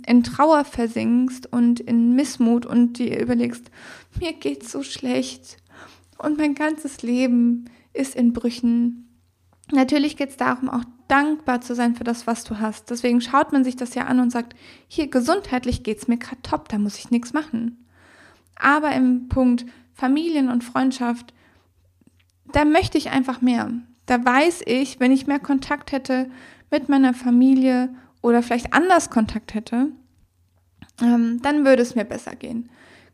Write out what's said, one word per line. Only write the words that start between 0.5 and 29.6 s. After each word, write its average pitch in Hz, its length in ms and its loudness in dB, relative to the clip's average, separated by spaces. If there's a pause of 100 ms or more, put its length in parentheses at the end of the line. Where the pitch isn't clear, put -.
versinkst 240 880 -2
und 240 280 2
in 233 340 2
Missmut 240 500 0
und 240 340 2
dir 247 220 -4
überlegst, 240 500 -2 (500)
"Mir 320 120 -6
geht's 285 380 -8
so 277 120 -8
schlecht - 760 -6 (600)
und 294 200 -4
mein 294 160 0
ganzes 302 480 -6
Leben 240 640 2 (280)
ist 269 220 -4
in 240 180 4
Brüchen." 240 760 -2 (640)
Natürlich 285 440 2
geht's 269 200 -6
darum, 254 320 -2
auch 240 160 -6 (240)
dankbar 277 520 0
zu 240 140 -8
sein 240 220 0
für 240 80 -10
das, 233 220 -4
was 226 180 -4
du 214 160 -8
hast. 220 300 -6
Deswegen 240 300 0
schaut 277 320 2
man 269 120 4
sich 254 120 -4
das 240 180 -8
ja 247 100 -4
an 254 160 2
und 240 100 2
sagt, 240 240 -6 (320)
"Hier, 294 220 -4
gesundheitlich 254 720 -2
geht's 214 240 -6
mir 240 120 0
grad - 260 -14
top, - 240 -6
da 214 100 -4
muss 208 200 -4
ich - 120 -10
nix 240 220 -2
machen." 240 520 -6 (680)
Aber 294 380 0
im 254 360 0
Punkt 247 380 0 (280)
Familien 285 560 0
und 240 140 -2
Freundschaft, 254 680 -4 (1200)
da 294 120 2
möchte 311 340 2
ich - 120 -6
einfach 254 300 -2
mehr. 233 300 0 (360)
Da 247 180 0
weiß 277 420 2
ich, 262 340 -2
wenn 262 120 4
ich 269 140 2
mehr 285 120 0
Kontakt 277 540 -4
hätte 262 360 -2 (420)
mit 294 180 -2
meiner 269 260 4
Familie 254 800 4 (260)
oder 233 220 4
vielleicht 240 320 -4
anders 339 340 4
Kontakt - 460 -4
hätte, 240 380 -2 (1080)